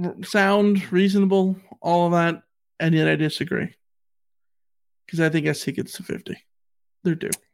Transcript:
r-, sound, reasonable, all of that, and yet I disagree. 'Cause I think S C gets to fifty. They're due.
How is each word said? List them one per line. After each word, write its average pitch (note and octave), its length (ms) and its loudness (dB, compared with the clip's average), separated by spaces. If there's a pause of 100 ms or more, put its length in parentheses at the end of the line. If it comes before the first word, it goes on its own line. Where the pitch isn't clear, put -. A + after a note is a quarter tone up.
r-, F3 220 -4
sound, G3+ 680 2
reasonable, F#3+ 640 2 (260)
all F3 260 2
of E3+ 60 0
that, E3+ 300 0 (360)
and E3 160 2
yet D#3 120 2
I D#3 80 2
disagree. D#3 580 -4 (1400)
'Cause E3 100 -6
I D#3+ 100 2
think D3+ 180 -2
S D3 140 -4
C - 100 -6
gets - 220 -8
to F3+ 100 -16
fifty. - 340 -12 (640)
They're E3+ 120 0
due. E3 160 -8 (220)